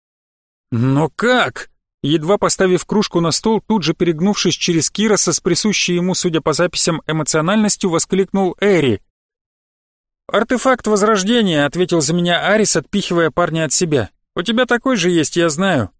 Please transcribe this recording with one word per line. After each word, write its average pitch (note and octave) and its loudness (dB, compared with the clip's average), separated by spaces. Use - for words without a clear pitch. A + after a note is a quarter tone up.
"Но C3+ 0
как?" A3+ -2
Едва D#3+ 0
поставив F#3 0
кружку F#3 -2
на E3 0
стол, A3 0
тут G#3+ 0
же E3 -2
перегнувшись F3 0
через E3 -2
Кироса G3 0
с - 0
присущей F3+ -2
ему, F3 -2
судя D#3+ -2
по D#3 -2
записям, E3+ 0
эмоциональностью, E3+ 0
воскликнул F#3 0
Эри. D#3 2
"Артефакт A#3 0
Возрождения", — G3+ 2
ответил E3+ 0
за D3+ 0
меня F3 0
Арис, G#3 2
отпихивая E3+ 0
парня D#3+ -2
от D3 -4
себя. D3 0
"У F3 -6
тебя A#3 0
такой B3 0
же F3+ 0
есть, E3 0
я E3+ 2
знаю. D3+ 0